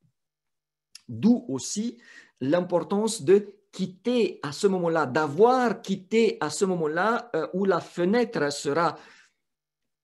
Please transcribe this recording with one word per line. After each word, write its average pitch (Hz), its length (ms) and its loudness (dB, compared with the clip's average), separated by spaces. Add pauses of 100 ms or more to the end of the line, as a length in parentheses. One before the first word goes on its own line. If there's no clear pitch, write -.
(1080)
D'où 147 400 2
aussi 208 480 -6 (420)
l'importance 175 840 -2
de 202 300 4 (200)
quitter 208 720 -2
à 143 100 -8
ce 202 140 0
moment-là, 170 380 0
d'avoir 190 760 2
quitté 220 580 0
à 151 100 -4
ce 147 140 -2
moment-là, 180 720 0
euh, 156 180 -2
où 190 120 -2
la 175 160 2
fenêtre 185 720 0
sera 151 440 0 (1080)